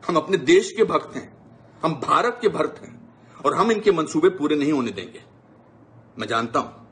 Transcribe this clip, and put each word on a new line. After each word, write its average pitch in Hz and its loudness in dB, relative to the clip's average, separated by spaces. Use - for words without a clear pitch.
हम 175 0
अपने 180 0
देश 165 4
के 214 2
भक्त 165 -4
हैं, - -14
हम 160 0
भारत 185 0
के 214 2
भक्त - -4
हैं - -20
और 143 2
हम 202 2
इनके 202 2
मंसूबे 160 2
पूरे 151 0
नहीं 147 0
होने 123 0
देंगे। 92 -14
मैं 113 -8
जानता 117 -2
हूं। - -8